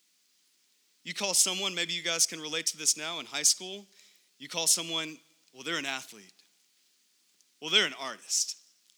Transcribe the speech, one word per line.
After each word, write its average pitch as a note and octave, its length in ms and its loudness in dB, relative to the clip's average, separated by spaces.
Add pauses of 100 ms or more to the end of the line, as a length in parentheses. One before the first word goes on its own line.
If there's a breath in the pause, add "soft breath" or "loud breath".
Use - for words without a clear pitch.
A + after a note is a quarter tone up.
(1040)
You E3+ 120 -8
call G3 200 0
someone, F#3+ 400 4
maybe E3+ 200 0
you E3+ 80 -4
guys E3 240 4
can E3 140 -2
relate D#3 260 -2
to - 100 -2
this D3+ 200 2
now D#3+ 220 -4
in B2+ 80 -6
high C#3+ 160 -4
school, F#3+ 460 0 (500 soft breath)
you C#3 100 -16
call E3 180 -2
someone, D#3+ 520 0 (340)
"Well, B2+ 120 -14
they're E3 140 -2
an C#3 80 -4
athlete. A#2 460 -8 (1300)
Well, D#3+ 100 -6
they're F#3+ 160 6
an C#3 80 -2
artist. - 600 -2 (420)